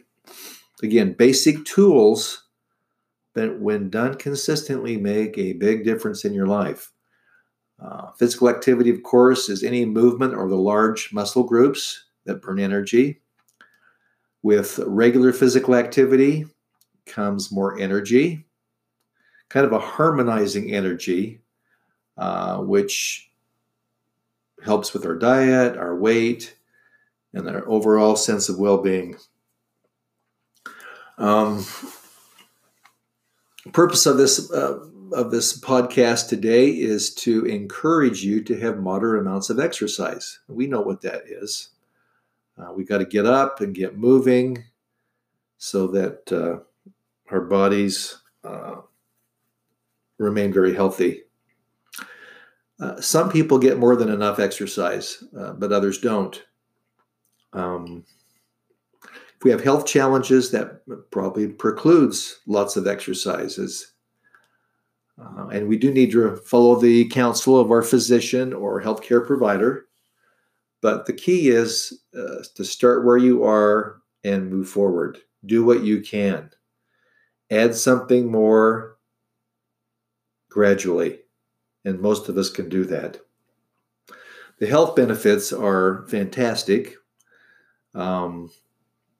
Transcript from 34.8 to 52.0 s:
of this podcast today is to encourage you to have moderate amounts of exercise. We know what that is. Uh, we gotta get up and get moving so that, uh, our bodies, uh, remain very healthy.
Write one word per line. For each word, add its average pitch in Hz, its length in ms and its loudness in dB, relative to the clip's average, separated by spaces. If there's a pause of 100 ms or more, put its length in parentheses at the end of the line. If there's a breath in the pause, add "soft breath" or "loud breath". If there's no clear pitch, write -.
of 117 180 -2
this 117 300 -4
podcast 123 720 0
today 113 400 2
is 107 460 -4
to 113 300 -2
encourage 110 800 -2
you 104 220 -2
to 113 140 -4
have 110 200 -4
moderate 101 420 -2
amounts 98 300 -6
of 113 80 0
exercise. - 880 -6
We 123 180 -6
know 127 160 -4
what 98 200 -6
that - 260 -10
is. - 420 -14 (880)
Uh, 90 160 -18
we 95 120 -10
gotta 98 200 -2
get 104 220 0
up 135 340 0
and 101 140 -8
get 95 240 -8
moving 127 640 2 (960)
so 95 280 -4
that, 92 440 -4
uh, 85 320 -4 (680)
our 92 120 -2
bodies, 98 760 -2 (260)
uh, - 340 -16 (1400)
remain 104 340 -2
very 92 200 4
healthy. 95 500 0 (1600 loud breath)